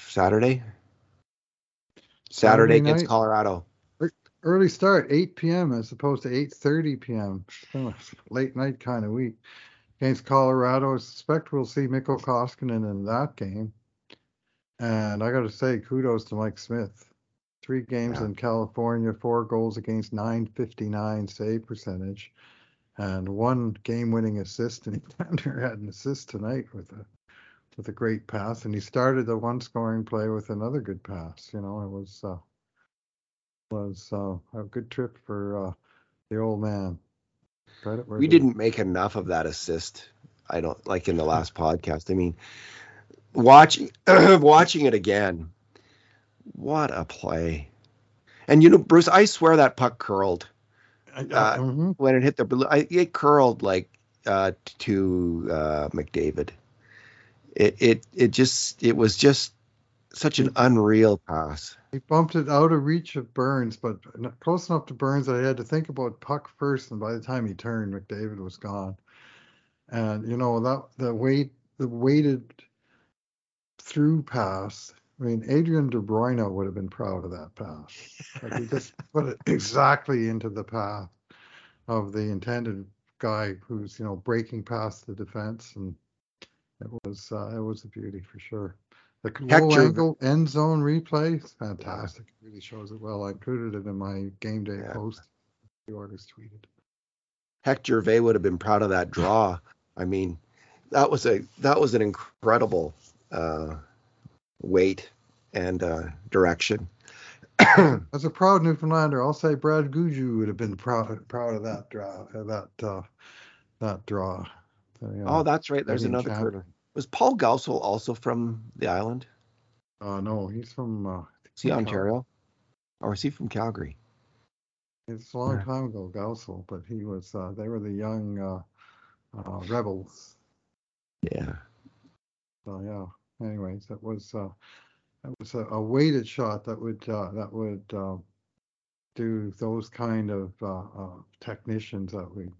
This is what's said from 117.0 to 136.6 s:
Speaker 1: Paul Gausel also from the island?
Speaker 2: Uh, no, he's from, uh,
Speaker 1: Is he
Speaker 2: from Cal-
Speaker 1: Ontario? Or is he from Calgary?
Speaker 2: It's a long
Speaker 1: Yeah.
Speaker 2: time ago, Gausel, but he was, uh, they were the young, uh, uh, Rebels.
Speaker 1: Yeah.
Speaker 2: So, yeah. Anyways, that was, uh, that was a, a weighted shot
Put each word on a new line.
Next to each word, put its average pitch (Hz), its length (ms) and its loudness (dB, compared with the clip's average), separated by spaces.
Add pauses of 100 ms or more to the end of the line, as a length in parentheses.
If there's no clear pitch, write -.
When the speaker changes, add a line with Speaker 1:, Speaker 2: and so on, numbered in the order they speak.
Speaker 1:
Paul - 320 2
Gausel 127 440 0
also 107 320 -4
from 117 500 -4 (140)
the - 100 -4
island? 110 380 -4 (760)
Speaker 2:
Uh, 98 200 -8
no, 104 260 -6
he's 113 240 -12
from, 110 340 -8
uh, 92 140 -8 (360)
Speaker 1:
Is - 60 -16
he 131 80 -2
Speaker 2:
from 123 160 0
Cal- 107 80 -6
Speaker 1:
Ontario? 107 320 -2 (760)
Or 104 120 -4
is - 80 -8
he 139 80 -4
from 127 200 -10
Calgary? 110 480 -6 (1080)
Speaker 2:
It's 117 260 -16
a 131 40 -10
long 131 200 -2
Speaker 1:
Yeah. 98 80 -6
Speaker 2:
time 131 200 -6
ago, 101 280 -12
Gausel, 101 540 -12
but 90 200 -14
he 110 160 -12
was, 95 320 -12
uh, 95 200 -10
they 107 120 -10
were 113 120 -8
the 104 120 -10
young, 104 480 -8
uh, 95 240 -8 (760)
uh, 95 300 -12
Rebels. 101 720 -8 (840)
Speaker 1:
Yeah. - 360 -8 (1080)
Speaker 2:
So, 98 140 -14
yeah. 101 640 -14
Anyways, 101 420 -10
that 107 140 -16
was, 107 320 -12
uh, 101 160 -10 (720)
that 131 160 -14
was - 140 -16
a, 113 120 -8
a 110 160 -6
weighted 131 460 2
shot 107 360 -6